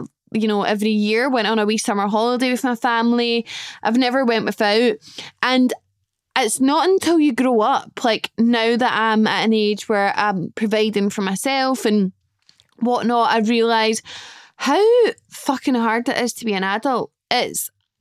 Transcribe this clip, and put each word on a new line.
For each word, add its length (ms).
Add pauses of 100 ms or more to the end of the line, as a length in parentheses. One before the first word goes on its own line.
(320)
you 160
know, 160
every 280
year, 380
went 200
on 100
a 60
wee 120
summer 300
holiday 440
with 120
my 120
family. 680 (380)
I've 140
never 260
went 220
without. 500 (480)
And 300 (640)
it's 220
not 300
until 280
you 140
grow 300
up, 420
like, 340
now 380
that 180
I'm 320
at 200
an 80
age 340
where 300
I'm 380
providing 540
for 120
myself 640
and 260 (680)
whatnot, 520
I 80
realise 640 (560)
how 260 (460)
fucking 460
hard 340
it 80
is 160
to 120
be 80
an 120
adult. 460 (200)
It's 400 (300)